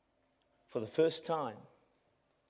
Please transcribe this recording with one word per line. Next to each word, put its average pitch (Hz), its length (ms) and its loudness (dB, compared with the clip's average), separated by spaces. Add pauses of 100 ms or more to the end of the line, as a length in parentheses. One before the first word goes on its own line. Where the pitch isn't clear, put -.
(680)
For - 100 -2
the 110 80 -2
first 160 400 2
time, 139 300 -2 (920)